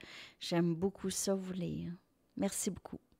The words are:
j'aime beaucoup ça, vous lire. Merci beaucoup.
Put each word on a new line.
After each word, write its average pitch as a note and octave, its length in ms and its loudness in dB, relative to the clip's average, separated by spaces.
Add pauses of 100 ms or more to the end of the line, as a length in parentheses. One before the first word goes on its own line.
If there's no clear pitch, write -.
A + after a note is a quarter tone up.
(380)
j'aime E3+ 360 4
beaucoup F#3+ 360 0
ça, G3 240 2
vous F#3 200 -2
lire. E3+ 360 -2 (460)
Merci - 340 0
beaucoup. - 300 -10 (200)